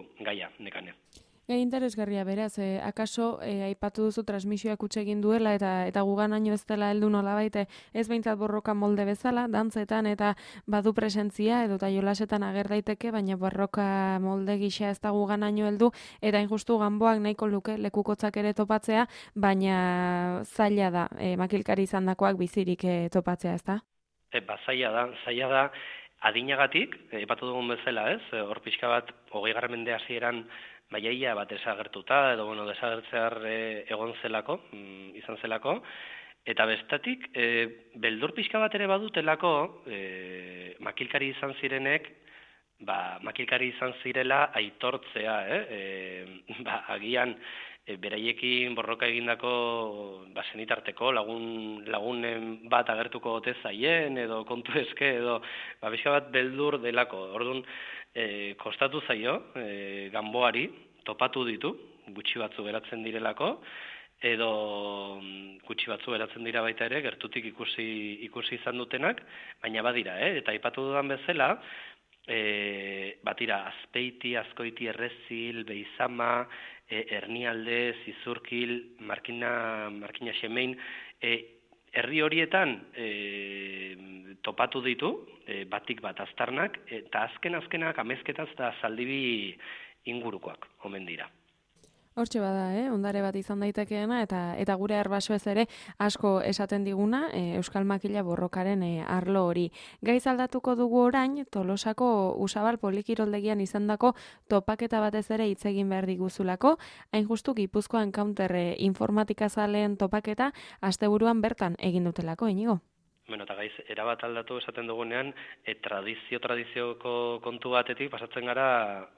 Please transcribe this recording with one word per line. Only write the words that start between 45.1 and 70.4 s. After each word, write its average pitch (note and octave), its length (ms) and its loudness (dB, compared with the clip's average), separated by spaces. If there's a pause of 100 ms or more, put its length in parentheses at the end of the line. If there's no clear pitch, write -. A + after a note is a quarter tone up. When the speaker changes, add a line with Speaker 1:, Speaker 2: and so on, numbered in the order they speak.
Speaker 1:
eh? E3 220 0
Eh, F#2+ 840 -10
<laughs> B2 120 -10
ba, - 160 -4 (100)
agian, A#2 400 0 (520)
eh, G2+ 120 -8
beraiekin A#2 800 -2
borroka A2+ 320 -2
egindako, A#2+ 440 0 (840)
ba, G2 180 -6
senitarteko A2 600 -2
lagun, A2+ 360 -2 (400)
lagunen A2+ 840 -4
bat A#2+ 200 4
agertuko A#2 500 -2
ote B2 240 -4
zaien, C3+ 540 0
edo A2+ 280 -2
kontu A#2+ 320 -4
eske, C#3 440 0
edo, A#2+ 180 0 (420)
ba, A2 120 -4
pixka C#3+ 200 2
bat C3+ 180 2
beldur C3 520 2
delako. A#2 420 0 (140)
Orduan, B2+ 240 -2 (500)
eh, G2+ 440 -4
kostatu C#3 500 -2
zaio, A#2+ 480 -2
eh, G2+ 560 -8
Gamboari, A2+ 580 2 (360)
topatu B2+ 400 0
ditu, A#2+ 300 -2 (400)
gutxi G2+ 240 -4
batzu G#2+ 260 -6
geratzen A2 380 -6
direlako, A2+ 560 -2 (640)
edo, G#2 1000 -2
mm, G2 460 -14
gutxi - 240 -4
batzu A2 240 -6
geratzen A2 280 -6
dira A#2 180 -2
baita A2+ 240 -2
ere, C3 160 -2
gertutik A#2+ 440 -6
ikusi, A2+ 420 -6 (380)
ikusi A#2+ 300 -6
izan B2 220 -6
dutenak, C3+ 440 -2 (400)
baina A2 240 -2
badira, A2 340 -2
eh? E3 200 0
Eta A2 160 -2